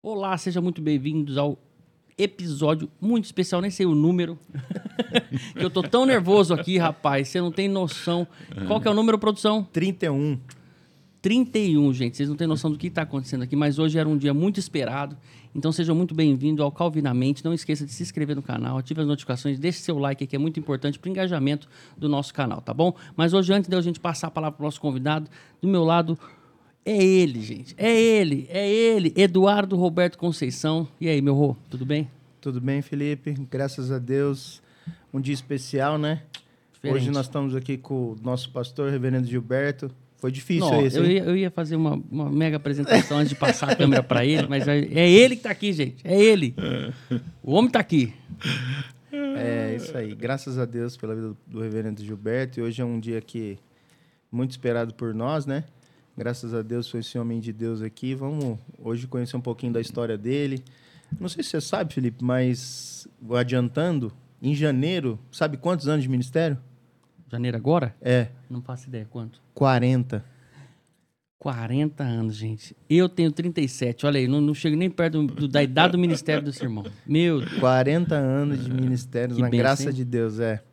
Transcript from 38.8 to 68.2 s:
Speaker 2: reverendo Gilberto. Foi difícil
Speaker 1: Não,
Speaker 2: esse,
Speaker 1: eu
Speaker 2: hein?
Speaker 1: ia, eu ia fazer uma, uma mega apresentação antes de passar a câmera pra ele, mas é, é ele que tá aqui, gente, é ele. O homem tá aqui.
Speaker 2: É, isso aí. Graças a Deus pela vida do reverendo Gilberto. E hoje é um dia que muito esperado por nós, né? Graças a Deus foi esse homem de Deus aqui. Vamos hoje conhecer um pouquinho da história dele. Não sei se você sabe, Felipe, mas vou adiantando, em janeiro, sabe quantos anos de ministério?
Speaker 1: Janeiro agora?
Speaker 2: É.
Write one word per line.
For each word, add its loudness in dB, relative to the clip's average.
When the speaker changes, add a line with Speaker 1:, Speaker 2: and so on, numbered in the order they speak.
Speaker 2:
reverendo 0
Gilberto. -2
Foi -4
difícil 0
Speaker 1:
Não, 4
Speaker 2:
esse, 0
Speaker 1:
eu 4
Speaker 2:
hein? 6
Speaker 1:
ia, 2
eu 2
ia 0
fazer -4
uma, 2
uma -4
mega 0
apresentação 2
antes 2
de -4
passar 0
a 4
câmera 4
pra 2
ele, 2
mas 0
é, 4
é 4
ele 10
que -16
tá -6
aqui, -2
gente, -2
é 4
ele. 6
O -2
homem 4
tá 2
aqui. 0
Speaker 2:
É, -4
isso -10
aí. -6
Graças -6
a 0
Deus -6
pela -8
vida -8
do -10
reverendo -6
Gilberto. -6
E -4
hoje -4
é -2
um -4
dia -6
que -10
muito -4
esperado -4
por -8
nós, -4
né? -4
Graças -6
a -4
Deus -6
foi -8
esse -10
homem -4
de -8
Deus -6
aqui. -8
Vamos -6
hoje -6
conhecer -6
um -4
pouquinho -6
da -2
história -6
dele. -4
Não -8
sei -8
se -10
você -2
sabe, -4
Felipe, -4
mas -4
vou -2
adiantando, 0
em 0
janeiro, 0
sabe -2
quantos -2
anos 0
de -4
ministério? 0
Speaker 1:
Janeiro -2
agora? 0
Speaker 2:
É. 2